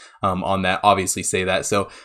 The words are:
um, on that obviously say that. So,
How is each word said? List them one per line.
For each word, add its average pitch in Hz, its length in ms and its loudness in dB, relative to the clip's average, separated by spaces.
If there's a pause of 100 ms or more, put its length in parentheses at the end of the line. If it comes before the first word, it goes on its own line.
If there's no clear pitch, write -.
(220)
um, 92 240 -2
on 95 160 0
that 92 200 0
obviously 95 420 2
say 95 200 -2
that. 92 220 -2
So, 101 240 0 (160)